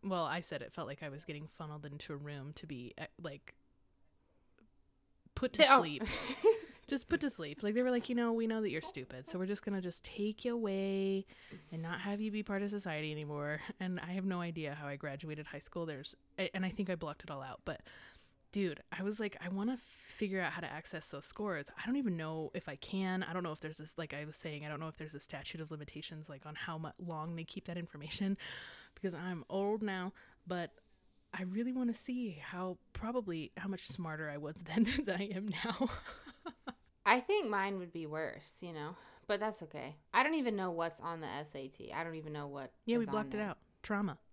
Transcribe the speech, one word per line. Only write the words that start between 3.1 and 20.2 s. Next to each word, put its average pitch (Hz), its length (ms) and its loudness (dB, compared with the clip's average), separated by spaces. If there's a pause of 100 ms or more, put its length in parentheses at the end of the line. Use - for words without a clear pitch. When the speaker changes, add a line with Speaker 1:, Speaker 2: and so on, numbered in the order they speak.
Speaker 1:
like, 147 320 -10 (1800)
put 254 200 2
to 302 140 12
Speaker 2:
Oh. 269 120 12
Speaker 1:
sleep. 147 240 2 (400)
Speaker 2:
<laughs> 440 420 6
Speaker 1:
Just - 240 0
put 330 100 4
to 294 80 4
sleep. 151 340 -4
Like, 208 120 4
they 247 80 6
were 254 80 6
like, 240 180 4
"You 247 60 2
know, 233 180 6
we 226 160 4
know 220 140 4
that 208 80 4
you're 156 100 0
stupid, 127 480 -8
so 185 100 -2
we're 185 80 2
just 202 160 0
gonna 202 200 0
just 180 200 -4
take 214 440 -2
you 240 80 2
away 196 720 4 (440)
and 165 120 -4
not 175 180 -2
have 202 200 0
you 214 120 2
be 214 100 0
part 202 200 2
of 202 80 2
society 156 420 0
anymore." 147 480 -2 (180)
And 180 220 0
I 175 120 -4
have 190 120 0
no 185 160 2
idea 160 340 -2
how 147 140 -6
I 143 80 -2
graduated 151 500 -4
high 143 140 -8
school. - 260 -4
There's, 147 300 -6 (220)
I, 190 160 2
and 190 100 2
I 185 60 2
think 190 200 0
I 185 40 4
blocked 160 300 -4
it 165 60 -10
all 139 120 -6
out, - 240 -8
but - 160 -4 (680)
dude, 190 400 2
I 180 140 -4
was 214 160 0
like, 208 200 0
"I 180 100 -4
wanna 208 260 2
figure - 640 -2